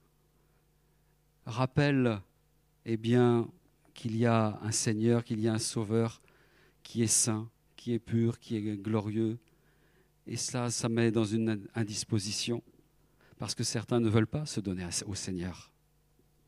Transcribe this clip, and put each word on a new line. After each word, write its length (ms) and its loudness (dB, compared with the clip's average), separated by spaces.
rappelle, 760 2
eh 100 0
bien, 540 4
qu'il 220 -6
y 100 2
a 360 2
un 100 -4
Seigneur, 540 2
qu'il 160 -4
y 80 2
a 40 0
un 60 -2
Sauveur 640 -2
qui 220 -2
est 40 2
saint, 420 0
qui 160 -8
est 80 0
pur, 400 0
qui 160 -8
est 220 -4
glorieux. 600 -2
Et 100 -8
ça, 340 -2
ça 160 -2
met 240 4
dans 140 2
une 500 -2
indisposition, 880 -4
parce 160 -8
que 120 -4
certains 340 -2
ne 80 2
veulent 180 6
pas 200 -6
se 160 -6
donner 240 -4
à, 40 -8
au 60 -6
Seigneur. 600 -8